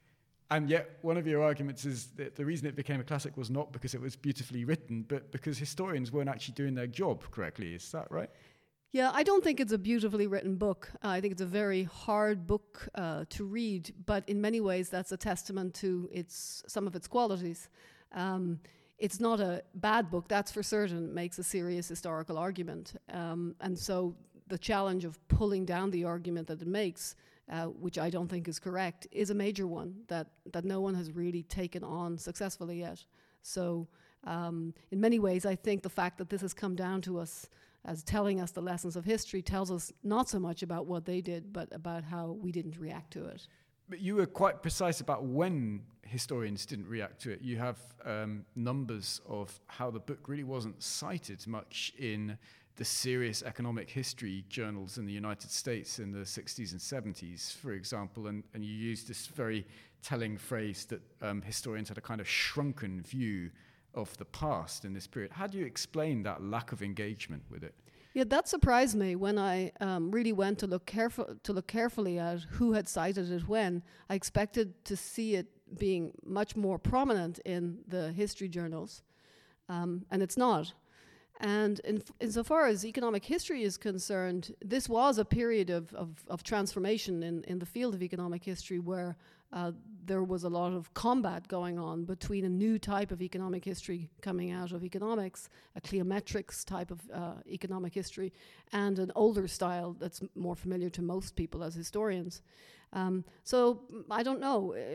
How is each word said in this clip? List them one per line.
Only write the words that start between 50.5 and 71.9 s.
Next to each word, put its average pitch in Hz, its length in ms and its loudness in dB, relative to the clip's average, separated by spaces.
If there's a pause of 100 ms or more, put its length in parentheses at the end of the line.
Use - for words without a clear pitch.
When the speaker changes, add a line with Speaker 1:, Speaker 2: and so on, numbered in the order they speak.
Speaker 1:
cited 156 640 -6
much - 500 -6
in 107 400 -4 (380)
the 117 100 -6
serious 123 580 0
economic 117 460 -4
history 98 640 -6
journals 104 480 -6
in 107 80 -4
the 101 60 -4
United 104 380 -6
States - 480 -4
in 101 140 -6
the 101 140 -6
sixties 98 460 -6
and 90 100 -8
seventies, 90 800 -8
for 131 100 -6
example, 101 540 -6
and, 104 160 -6 (100)
and 107 120 -6
you 107 100 -6
used 113 340 -4
this - 200 -10
very 110 360 -2 (380)
telling 113 340 -2
phrase 107 480 -4
that, 104 160 -6 (220)
um, 101 180 -2
historians 107 480 -4
had 101 80 -10
a 107 60 -8
kind 110 180 -6
of 98 80 -6
shrunken 131 720 0
view 101 500 -2 (440)
of 104 240 -6
the 101 80 -12
past 107 580 -4
in 98 80 -6
this 95 140 -8
period. 101 260 -6
How 190 140 -6
do 196 100 -6
you 185 80 -2
explain 147 600 -2
that 87 180 -2
lack 113 280 -4
of 98 120 -6
engagement 101 680 -6
with 80 140 -10
it? - 100 -12 (380)
Speaker 2:
Yeah, 262 120 2
that 269 220 4
surprised 254 480 6
me 190 220 2
when 202 220 4
I, 185 420 2
um, 185 300 2
really 226 240 4
went 196 240 4
to 214 80 -2
look 180 180 0
careful, 226 500 0 (100)
to 208 100 0
look 180 120 -2
carefully 214 520 2